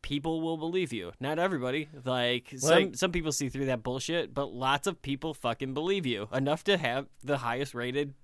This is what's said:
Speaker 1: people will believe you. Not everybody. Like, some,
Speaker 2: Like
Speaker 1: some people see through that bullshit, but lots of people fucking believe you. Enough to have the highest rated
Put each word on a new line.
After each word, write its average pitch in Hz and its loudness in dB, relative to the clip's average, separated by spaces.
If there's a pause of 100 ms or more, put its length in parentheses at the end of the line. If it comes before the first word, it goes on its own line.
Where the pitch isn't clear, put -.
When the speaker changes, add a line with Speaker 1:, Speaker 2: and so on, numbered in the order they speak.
Speaker 1:
people 160 -2
will 165 0
believe 165 0
you. 90 -6
Not 151 -2
everybody. 147 0 (160)
Like, 123 0
some, 135 2
Speaker 2:
Like 170 6
Speaker 1:
some 185 2
people 160 0
see 139 0
through 135 -2
that 123 0
bullshit, 135 -2
but 139 -4
lots 131 2
of 185 -2
people 139 -4
fucking 131 -2
believe 170 0
you. 107 0
Enough 139 2
to 196 6
have 135 0 (160)
the 139 2
highest 123 -2
rated 131 -2 (100)